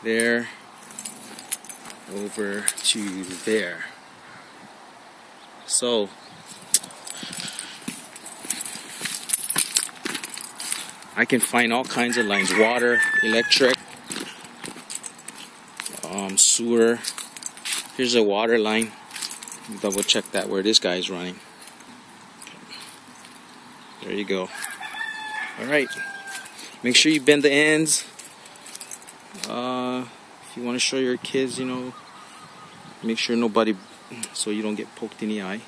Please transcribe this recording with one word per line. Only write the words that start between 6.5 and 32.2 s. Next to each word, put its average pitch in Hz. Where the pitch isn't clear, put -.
I 113
can 120
find 120
all 127
kinds 120
of 117
lines, 101
water, 120
electric, 117
um, 95
sewer. 117
Here's 123
a 117
water 107
line. 110
Double 101
check -
that 98
where 98
this 107
guy 90
is 90
running. 90
There 98
you 101
go. 95
All 113
right. 139
Make 123
sure 156
you 156
bend 143
the 143
ends. 151
Uh, 127
if -
you 120
wanna 120
show -
your 127
kids, 131
you 131
know, 127